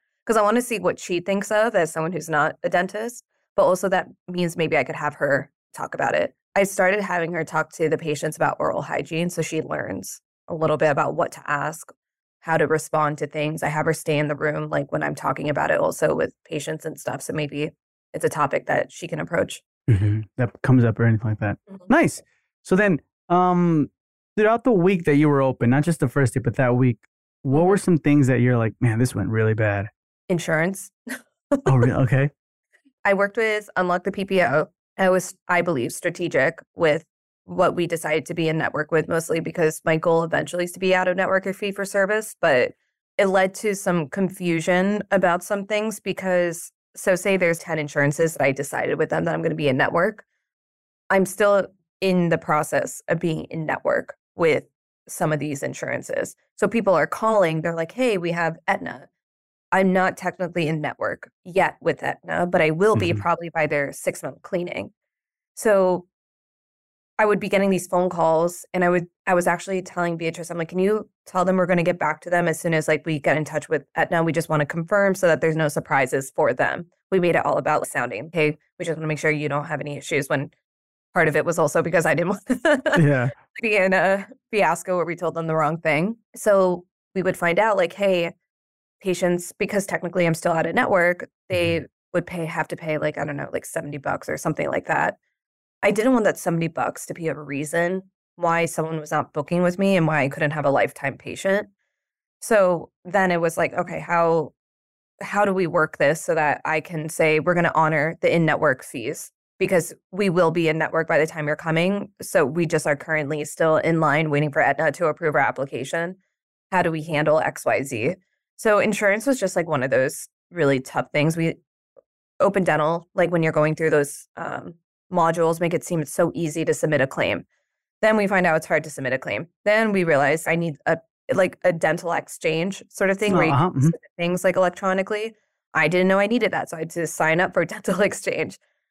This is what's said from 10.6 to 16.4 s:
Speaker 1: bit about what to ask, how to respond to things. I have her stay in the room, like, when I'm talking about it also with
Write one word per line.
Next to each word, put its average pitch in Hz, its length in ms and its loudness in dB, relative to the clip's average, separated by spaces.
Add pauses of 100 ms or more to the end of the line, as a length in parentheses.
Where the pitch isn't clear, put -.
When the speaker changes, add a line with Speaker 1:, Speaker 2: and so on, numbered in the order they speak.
Speaker 1:
bit 156 120 2
about 151 260 0
what 151 180 -2
to - 160 -20
ask, 147 420 -6 (480)
how 160 180 0
to 151 100 2
respond 151 500 0
to 151 100 -6
things. 151 360 -4
I 147 40 -2
have 151 180 -2
her 160 80 0
stay 151 240 -2
in 147 100 0
the 147 80 -4
room, 151 340 -4
like, 147 220 -4
when 151 120 -4
I'm 151 120 -4
talking 147 340 -4
about 151 220 0
it 156 80 2
also 156 360 0
with - 180 -4 (120)